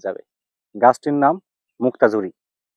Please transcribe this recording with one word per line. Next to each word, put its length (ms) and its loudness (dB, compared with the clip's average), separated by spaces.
যাবে। 180 -8
গাছটির 500 0
নাম 100 2
মুক্তাঝুরি। 500 0